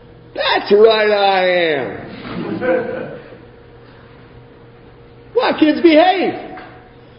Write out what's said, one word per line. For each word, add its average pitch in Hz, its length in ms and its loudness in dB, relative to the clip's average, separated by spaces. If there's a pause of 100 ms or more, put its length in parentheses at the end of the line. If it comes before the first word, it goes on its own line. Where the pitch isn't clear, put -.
(340)
That's - 380 -4
right, 214 380 4
I 196 380 2 (260)
am. - 1500 -6
<laughs> - 60 -20 (2000)
Wow, 427 260 0
kids 302 220 2
behave. 330 760 2 (600)